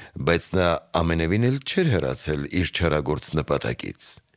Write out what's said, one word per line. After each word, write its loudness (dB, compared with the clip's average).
բայց 2
նա 2
ամենևին 2
էլ 0
չէր 0
հեռացել 0
իր 0
չարագործ 0
նպատակից։ -2